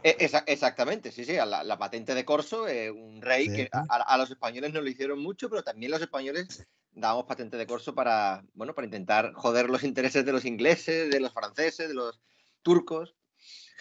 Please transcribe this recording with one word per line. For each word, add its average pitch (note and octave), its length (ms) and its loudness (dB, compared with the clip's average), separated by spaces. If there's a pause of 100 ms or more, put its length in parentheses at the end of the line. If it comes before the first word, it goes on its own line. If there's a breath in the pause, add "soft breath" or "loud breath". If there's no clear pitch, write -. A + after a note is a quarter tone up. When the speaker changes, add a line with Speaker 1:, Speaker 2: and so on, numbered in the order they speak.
Speaker 1:
E-, D#3+ 160 6
exa-, D3 280 4
exactamente, C#3 640 0
sí, A#2+ 120 -12
sí, D#3+ 140 -2
a A#2+ 80 2
la, F#2+ 180 -2
la G2+ 140 -2
patente A2+ 380 -4
de B2+ 100 -2
corso, E3+ 420 0
eh, A#2 220 -2
un A2 320 -14
rey C3 240 4
Speaker 2:
Sí. G2+ 80 -2
Speaker 1:
que B2+ 180 -2
a, - 160 -2
a, A#2+ 280 4
a - 20 6
los C3 140 2
españoles C3 420 -6
no D#3 80 -4
le C#3 80 -2
hicieron C#3 320 -4
mucho, G3+ 300 -8
pero G3+ 120 -4
también A#2+ 280 -8
los D#3+ 100 0
españoles D3 640 -8 (280 soft breath)
dábamos A2+ 320 0
patente B2 300 -8
de A2+ 100 -4
corso A#2+ 300 -6
para, G#2 480 2 (100)
bueno, B2 220 -8
para C3+ 100 -6
intentar G#2 480 2
joder A#2+ 360 4
los B2+ 140 2
intereses C3 420 2
de C#3 80 0
los B2+ 100 0
ingleses, D#3 640 2
de C#3 120 4
los B2+ 100 -2
franceses, D#3 560 -4
de D3+ 60 -6
los B2 260 -4 (440)
turcos. E3+ 520 2 (640 loud breath)